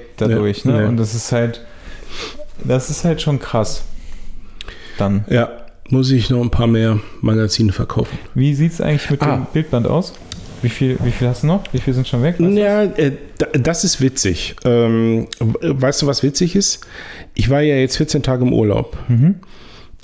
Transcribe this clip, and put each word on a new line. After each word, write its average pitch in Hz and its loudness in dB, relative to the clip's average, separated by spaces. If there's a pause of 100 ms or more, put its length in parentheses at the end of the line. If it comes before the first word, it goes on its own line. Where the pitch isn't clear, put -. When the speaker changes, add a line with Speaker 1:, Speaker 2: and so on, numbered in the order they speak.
(180)
Speaker 1:
dadurch, 107 0
Speaker 2:
Ja, 127 2
Speaker 1:
ne? 107 2
Speaker 2:
ja. 107 2
Speaker 1:
Und 117 2
das 110 0
ist 113 -4
halt, 117 0 (1000)
das 127 0
ist 147 -2
halt 165 0
schon 143 0
krass. - 0 (1160)
Dann. 101 2
Speaker 2:
Ja, 120 2 (400)
muss 131 2
ich 123 4
noch 123 2
ein 120 2
paar 117 2
mehr 113 4 (220)
Magazine 110 2
verkaufen. - -2 (160)
Speaker 1:
Wie 139 2
sieht's 160 2
eigentlich 151 0
mit 143 0
Speaker 2:
Ah. 147 2
Speaker 1:
dem 131 -2
Bildband 143 0
aus? 170 0 (480)
Wie 120 2
viel, 127 0
wie 123 2
viel 123 0
hast 127 -2
du 147 4
noch? 190 2
Wie 131 0
viel 131 0
sind 127 0
schon 120 0
weg? 170 2
Weißt 180 4
du - 4
Speaker 2:
Ja, 208 2
Speaker 1:
das? - -4
Speaker 2:
äh, 139 2 (260)
da, - 2 (120)
das 160 0
ist - -2
witzig. 101 0 (100)
Ähm, 113 2 (120)
w-, 110 0
weißt 139 0
du, 147 2
was 135 0
witzig 165 2
ist? - -2 (500)
Ich 101 2
war 143 4
ja 147 4
jetzt 131 2
vierzehn 151 0
Tage 127 0
im 123 4
Urlaub. 110 2 (100)
Speaker 1:
Mhm. 127 4 (680)